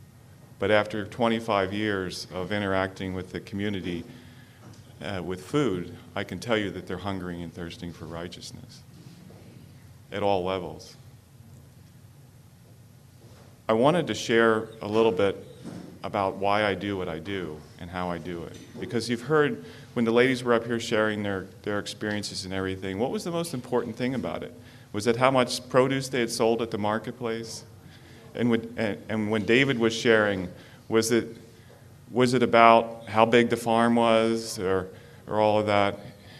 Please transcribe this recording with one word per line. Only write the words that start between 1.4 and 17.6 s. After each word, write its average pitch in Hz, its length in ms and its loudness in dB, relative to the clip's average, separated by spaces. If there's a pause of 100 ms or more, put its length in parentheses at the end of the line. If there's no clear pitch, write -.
years 101 640 -4
of 90 160 -6
interacting 95 640 -2
with 90 160 -10
the - 100 -8
community, 92 640 -6 (1000)
uh, 92 200 -8
with 90 220 -8
food, 95 480 -2 (220)
I 101 80 -4
can 98 160 -8
tell 113 180 0
you 104 140 -2
that 87 160 -10
they're 95 120 -8
hungering 90 440 -8
and 82 100 -12
thirsting 85 400 -12
for 80 140 -14
righteousness - 760 -14 (1300)
at 101 120 -6
all 101 200 2
levels. 87 540 -6 (2750)
I 113 40 2
wanted 147 340 4
to 110 80 -2
share 113 540 4 (120)
a 104 80 -6
little 110 240 4
bit 98 320 0 (580)
about 98 340 -2
why 101 280 2
I 101 100 2
do 101 220 -4
what 90 120 -6
I 80 100 -8
do 80 420 -8 (180)